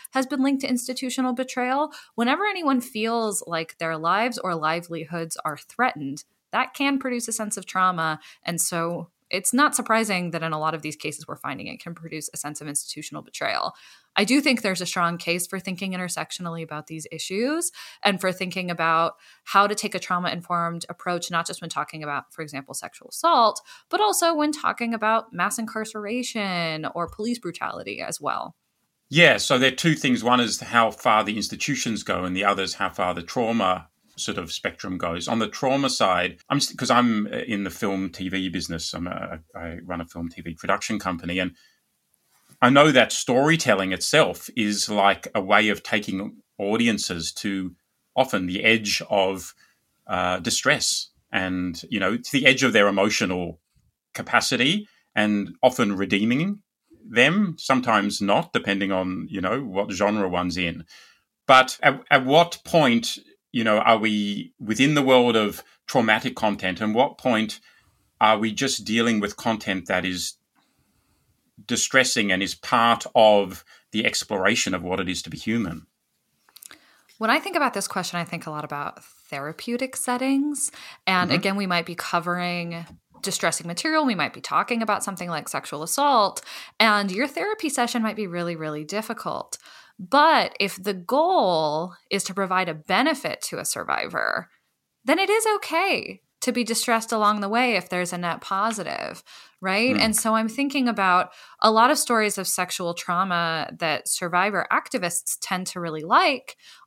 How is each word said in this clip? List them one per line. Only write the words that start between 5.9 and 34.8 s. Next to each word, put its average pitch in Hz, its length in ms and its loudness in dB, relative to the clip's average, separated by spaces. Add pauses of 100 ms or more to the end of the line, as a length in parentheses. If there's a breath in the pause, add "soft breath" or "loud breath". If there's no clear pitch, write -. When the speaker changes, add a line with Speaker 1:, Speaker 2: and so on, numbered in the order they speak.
Speaker 1:
that - 220 -2
can 277 260 0
produce 247 280 -4
a 226 40 -6
sense 214 240 -6
of 190 100 -10
trauma. 165 540 0 (240 loud breath)
And 170 160 -4
so 170 500 -2 (200)
it's 185 240 -2
not 294 220 4
surprising 214 560 0
that 160 120 -4
in 160 80 -4
a 156 80 -4
lot 156 160 0
of 156 60 -8
these 156 160 -6
cases 151 280 -10
we're 147 120 -12
finding - 300 -10
it - 120 -14
can 170 160 -12
produce 160 380 -12
a - 40 -12
sense 151 220 -10
of 151 80 -12
institutional 151 560 -8
betrayal. - 500 -4 (440 soft breath)
I 202 80 4
do 254 160 4
think 254 200 2
there's 185 200 -2
a 180 40 -6
strong 170 320 -2
case 175 300 -4
for 196 100 -8
thinking 185 360 -8
intersectionally 170 680 -8
about 151 260 -10
these 160 260 -12
issues 247 580 -2 (320 loud breath)
and 196 160 2
for 185 140 0
thinking 180 360 -6
about 165 440 2 (320 soft breath)
how 202 220 4
to 208 60 -2
take 202 220 -4
a 180 40 -4
trauma-informed 170 880 -4
approach, 175 420 -6
not 170 160 -2
just 170 140 -12
when 165 80 -10
talking 151 340 -8
about, 143 300 -8
for - 80 -10
example, 139 320 -12
sexual - 340 -12
assault, 269 540 2 (280 loud breath)
but 359 120 0
also 349 340 2
when 302 160 2
talking 233 420 -2
about 220 380 0
mass 180 260 -4
incarceration 214 1400 -4
or 165 140 -4
police 233 320 -4
brutality - 600 -8
as - 180 -8
well. - 360 -4 (540)
Speaker 2:
Yeah, 143 280 6
so 131 200 2
there 131 140 4
are 127 40 -2
two 160 200 2
things. 123 300 0
One 123 160 4
is 107 180 -2
how 117 320 4
far 110 320 4
the 104 140 -4
institutions - 680 -4
go, 90 220 -2
and 90 100 -4
the 95 80 0
other 98 200 2
is 87 100 -4
how 95 160 -2
far 92 240 -2
the 87 100 -8
trauma 92 640 0 (300)
sort - 200 -6
of 82 140 -6
spectrum 92 460 -6